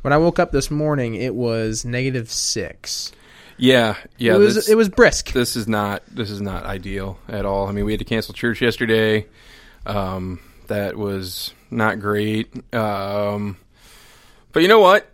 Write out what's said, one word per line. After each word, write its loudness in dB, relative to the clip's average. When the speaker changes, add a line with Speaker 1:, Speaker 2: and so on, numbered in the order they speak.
Speaker 1:
When 0
I 4
woke 2
up 0
this -2
morning, -2
it -4
was -2
negative -4
six. -8
Speaker 2:
Yeah, 4
yeah, 4
Speaker 1:
It 6
was, 6
Speaker 2:
this, -4
Speaker 1:
it 8
was 4
brisk. 4
Speaker 2:
this 0
is -4
not, -2
this -8
is -8
not -8
ideal -8
at -6
all. -2
I -6
mean, -2
we -2
had -2
to -6
cancel -4
church -4
yesterday, 2
um, -6
that -6
was -8
not -2
great. -2
Um, -4
but 2
you 4
know 8
what? 6